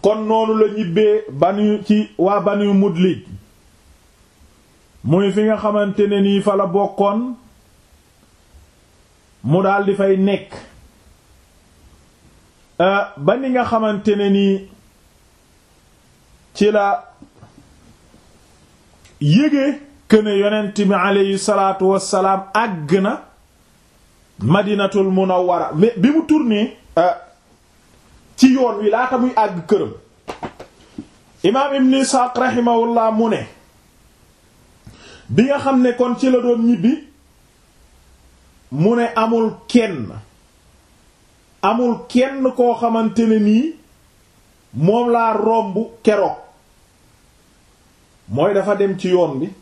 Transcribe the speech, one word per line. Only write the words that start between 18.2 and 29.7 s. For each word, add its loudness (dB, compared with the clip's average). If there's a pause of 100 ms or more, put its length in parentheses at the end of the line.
yége 0 (280)
que 6
ne 2
Yonent 0
bi 0
aleyhi 0
salaatu 0
wassalaam 0 (100)
àgg -2
na -4 (1160)
Madinatul 0
Munawwara. 0
Mais 2
bi 2
mu 0
tourné, 0 (220)
euh, 2 (1300)
ci 6
yoon 0
wi 2
laata 0
muy 0
àgg -2
këram. 0 (1500)